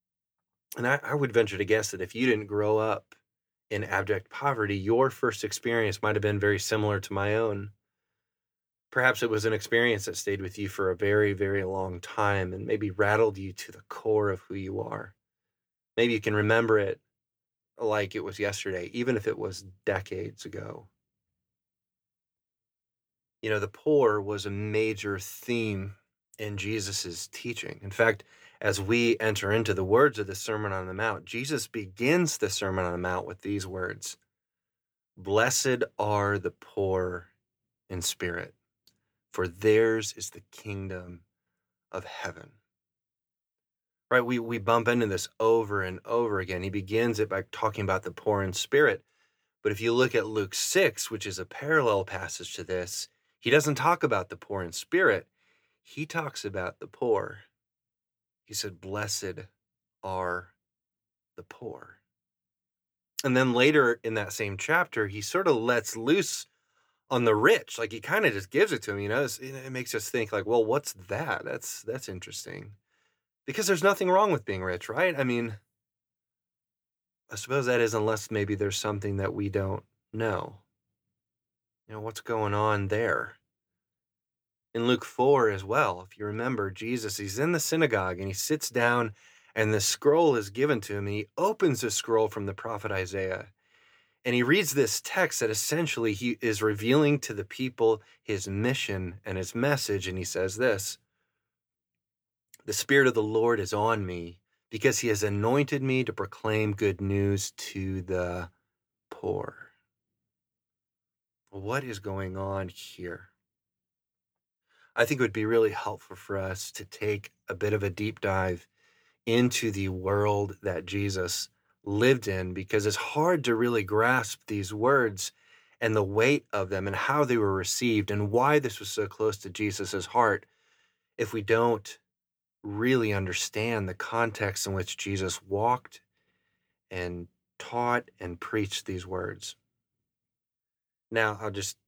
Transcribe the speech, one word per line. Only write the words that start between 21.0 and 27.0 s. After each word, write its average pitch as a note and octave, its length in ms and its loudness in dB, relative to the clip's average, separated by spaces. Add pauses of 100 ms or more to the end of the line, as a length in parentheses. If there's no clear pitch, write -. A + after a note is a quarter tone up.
You A2 80 -2
know, G#2+ 80 2
the G2+ 80 0
poor A#2+ 540 4
was G2+ 260 -4
a G2+ 40 -4
major G#2+ 680 -2
theme G2+ 800 -4 (420)
in G#2 180 -6
Jesus's G2 760 -6